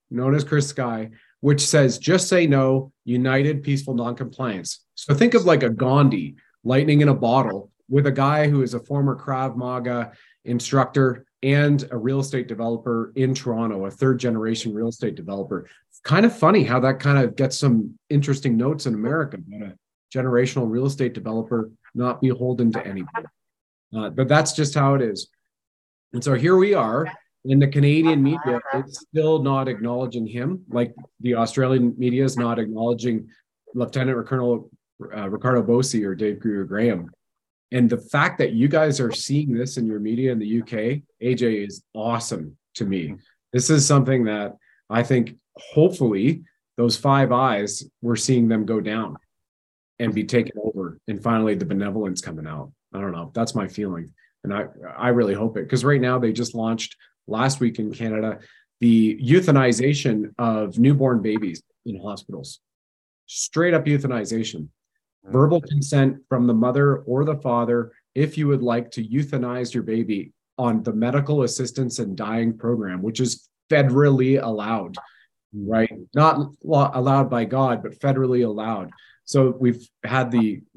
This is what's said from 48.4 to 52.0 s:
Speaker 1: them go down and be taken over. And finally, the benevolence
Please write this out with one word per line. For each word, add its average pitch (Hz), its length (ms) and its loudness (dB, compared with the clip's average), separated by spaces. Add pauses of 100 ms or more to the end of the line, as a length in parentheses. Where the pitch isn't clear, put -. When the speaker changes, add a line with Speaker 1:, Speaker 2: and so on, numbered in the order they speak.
Speaker 1:
them 110 180 0
go 107 140 -2
down 107 380 -6 (800)
and 110 160 -2
be 107 80 -2
taken 117 300 -2 (100)
over. 98 340 -6 (120)
And 101 120 -8
finally, 110 340 0
the 92 100 -4
benevolence 98 560 -4